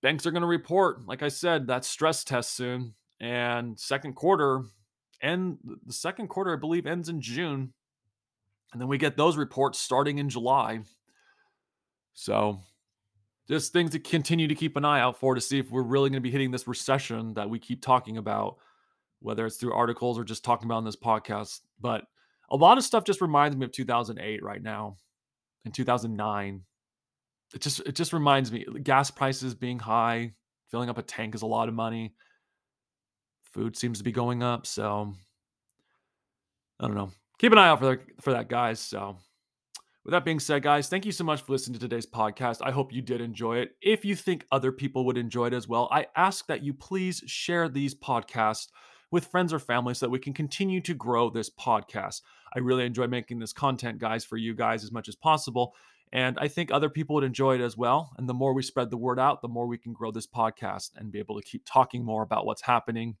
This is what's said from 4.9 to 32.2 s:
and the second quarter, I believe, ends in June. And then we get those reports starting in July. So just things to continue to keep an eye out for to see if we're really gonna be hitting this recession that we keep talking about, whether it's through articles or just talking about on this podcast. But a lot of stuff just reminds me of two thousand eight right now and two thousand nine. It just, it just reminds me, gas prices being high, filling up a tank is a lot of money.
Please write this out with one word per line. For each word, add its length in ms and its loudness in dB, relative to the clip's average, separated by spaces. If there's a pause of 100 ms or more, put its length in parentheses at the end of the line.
and 360 -2 (280)
the 60 -12
second 360 -6
quarter, 240 -2
I 60 -2
believe, 280 -2
ends 220 -4
in 120 -4
June. 520 -4 (1000)
And 80 -12
then 80 -4
we 100 0
get 180 0
those 200 6
reports 420 0
starting 400 0
in 100 -2
July. 520 0 (1300)
So 440 0 (880)
just 260 -2
things 200 2
to 80 -4
continue 480 2
to 80 2
keep 200 -2
an 80 -2
eye 140 4
out 180 2
for 200 4
to 40 -2
see 200 0
if 100 -4
we're 120 0
really 280 4
gonna 100 -2
be 120 -2
hitting 180 2
this 160 -6
recession 680 -2
that 140 -4
we 120 -4
keep 200 -8
talking 360 2
about, 400 -2 (640)
whether 260 -4
it's 100 -6
through 160 -2
articles 460 2
or 60 -6
just 200 -10
talking 220 0
about 120 -2
on 60 -4
this 120 -8
podcast. 640 -2 (200)
But 240 -4 (460)
a 60 0
lot 200 10
of 80 0
stuff 200 2
just 160 0
reminds 360 4
me 80 0
of 60 -8
two 140 -6
thousand 340 -2
eight 240 -8
right 200 -10
now 340 -8 (680)
and 80 -10
two 120 -4
thousand 320 0
nine. 480 -4 (880)
It 80 -10
just, 180 -2
it 140 -6
just 180 -2
reminds 380 4
me, 160 -6 (160)
gas 280 4
prices 440 -2
being 240 -6
high, 560 0 (360)
filling 200 -2
up 80 -6
a 40 -8
tank 340 -8
is 60 -6
a 40 -4
lot 220 0
of 60 -4
money. 380 -4 (1400)